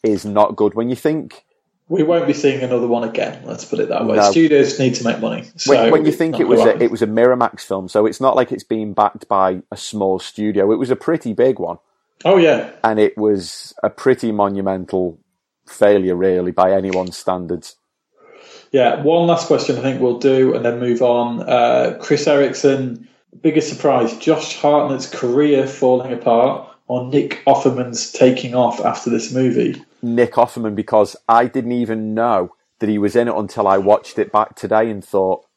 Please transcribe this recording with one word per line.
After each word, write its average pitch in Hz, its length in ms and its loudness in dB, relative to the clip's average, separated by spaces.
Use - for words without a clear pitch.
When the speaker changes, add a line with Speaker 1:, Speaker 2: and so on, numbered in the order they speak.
Speaker 1:
is 104 220 0
not 104 300 2
good. 104 180 0
When 117 160 -4
you 127 60 -2
think - 480 -6
Speaker 2:
We 160 120 -2
won't 170 260 2
be 143 60 0
seeing 131 300 0
another 123 240 -2
one 117 160 0
again. - 420 -6
Let's - 200 -12
put - 140 -6
it - 100 -2
that - 160 -2
way. - 100 0
Speaker 1:
No. 104 160 4
Speaker 2:
Studios 151 480 2
need 127 160 0
to 113 80 -8
make 113 160 -2
money. 113 240 -6
So 139 160 2
Speaker 1:
When, 117 180 4
when 156 140 2
you 151 80 2
think 165 200 -2
Speaker 2:
not 113 80 -4
Speaker 1:
it 92 60 2
was 113 120 4
Speaker 2:
gonna 113 100 6
Speaker 1:
a, 101 40 2
Speaker 2:
happen. 120 120 0
Speaker 1:
it 117 60 0
was 113 100 -4
a 110 60 0
Miramax 117 540 0
film, 95 280 -8
so 107 160 2
it's - 160 -4
not 131 160 2
like 123 160 0
it's - 100 -10
being 107 300 -6
backed 104 340 0
by 95 420 0
a 104 80 -12
small 95 400 -4
studio. 101 540 -2
It 110 60 2
was 127 120 -4
a 127 60 2
pretty 160 380 -4
big 123 260 0
one. 85 180 -8
Speaker 2:
Oh, 190 140 4
yeah. 151 340 2
Speaker 1:
And 110 140 2
it 107 180 2
was 104 560 -4
a 107 60 0
pretty 123 420 0
monumental 95 880 -2
failure, 104 480 4
really, 90 360 0
by 92 200 2
anyone's 92 460 -2
standards. 90 580 -6
Speaker 2:
Yeah, 131 320 2
one 170 240 2
last 165 200 0
question 143 300 0
I 120 40 -6
think 131 200 -2
we'll 120 180 0
do 131 360 2
and - 100 -4
then 120 140 -2
move 123 220 -2
on. 120 460 0
Uh, 123 540 2
Chris - 260 -2
Erickson, 135 800 0
biggest 151 280 0
surprise, 120 480 0
Josh - 420 -2
Hartnett's 139 480 0
career 131 600 0
falling 127 460 0
apart 123 560 0
or 127 200 -6
Nick - 380 -2
Offerman's 123 680 0
taking 123 440 0
off 123 280 0
after - 260 -2
this 113 240 -4
movie? 127 500 -2
Speaker 1:
Nick 117 320 0
Offerman, 117 420 -2
because 107 400 0
I 120 160 4
didn't 120 260 -6
even 113 420 -4
know 107 420 -2
that 107 100 -2
he 107 80 0
was 101 180 -2
in 120 140 2
it - 60 -2
until 104 340 -2
I 98 80 4
watched 101 420 0
it - 140 -2
back 107 220 0
today 110 360 -2
and 101 100 -10
thought 95 440 -2